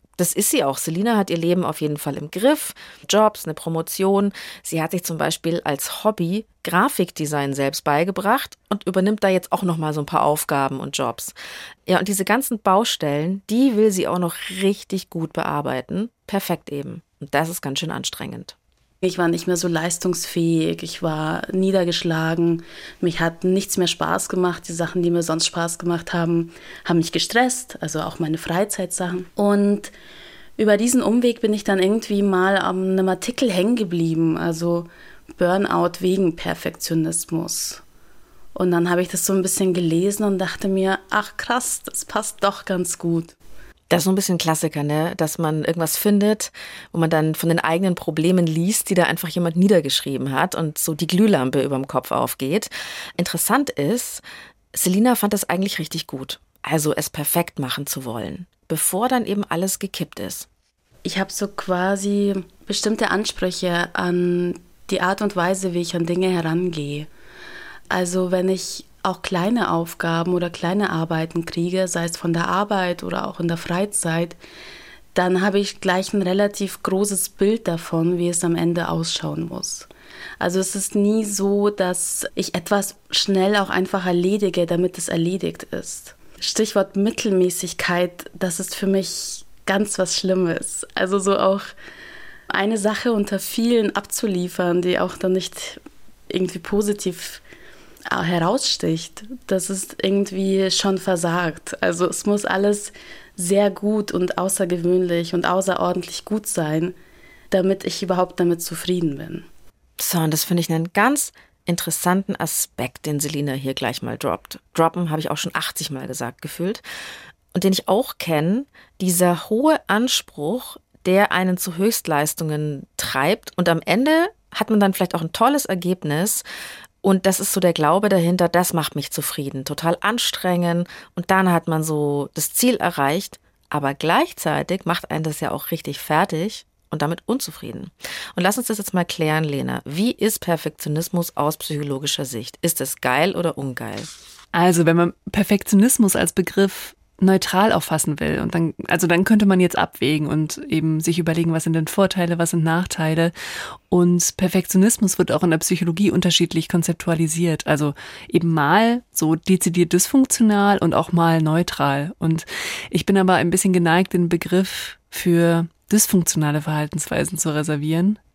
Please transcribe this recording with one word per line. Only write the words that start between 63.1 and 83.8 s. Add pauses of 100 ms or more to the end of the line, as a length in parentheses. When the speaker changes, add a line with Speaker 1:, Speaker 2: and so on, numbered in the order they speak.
Speaker 2:
Ansprüche
an (320)
die
Art
und
Weise,
wie
ich
an
Dinge
herangehe. (840)
Also
wenn
ich (180)
auch
kleine
Aufgaben
oder
kleine
Arbeiten
kriege,
sei
es
von
der
Arbeit
oder
auch
in
der
Freizeit, (800)
dann
habe
ich
gleich
ein
relativ
großes
Bild
davon,
wie
es
am
Ende
ausschauen
muss. (500)
Also
es
ist
nie
so,
dass
ich
etwas (140)
schnell
auch
einfach